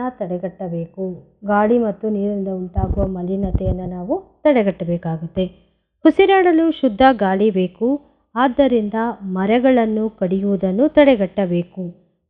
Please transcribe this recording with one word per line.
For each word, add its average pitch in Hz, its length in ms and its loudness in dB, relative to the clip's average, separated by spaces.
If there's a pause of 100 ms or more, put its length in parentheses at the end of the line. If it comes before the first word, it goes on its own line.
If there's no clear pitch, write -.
(100)
ತಡೆಗಟ್ಟಬೇಕು. 180 1160 -8 (180)
ಗಾಳಿ 208 340 2
ಮತ್ತು 214 300 -2
ನೀರಿನಿಂದ 202 400 -4
ಉಂಟಾಗುವ 190 580 -4
ಮಲಿನತೆಯನ್ನ 185 800 -4
ನಾವು 180 360 -6 (200)
ತಡೆಗಟ್ಟಬೇಕಾಗುತ್ತೆ. 175 1040 -2 (600)
ಉಸಿರಾಡಲು 349 640 4
ಶುದ್ಧ 254 300 -2 (120)
ಗಾಳಿ 202 380 0
ಬೇಕು, 190 520 -2 (320)
ಆದ್ದರಿಂದ 240 600 0 (280)
ಮರಗಳನ್ನು 220 880 2
ಕಡಿಯುವುದನ್ನು 196 760 0
ತಡೆಗಟ್ಟಬೇಕು. 190 1040 0 (400)